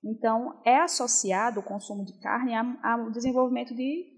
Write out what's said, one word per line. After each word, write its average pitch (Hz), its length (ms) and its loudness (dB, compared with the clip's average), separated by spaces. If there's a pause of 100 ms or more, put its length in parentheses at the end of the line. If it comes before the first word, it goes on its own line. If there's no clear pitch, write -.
Então, 226 600 -2
é 247 120 8
associado 226 800 2
o - 40 -8
consumo 202 420 -8
de - 160 -16
carne 240 320 0
a, 226 80 0 (220)
ao 226 280 0
desenvolvimento 247 640 0
de 277 420 -4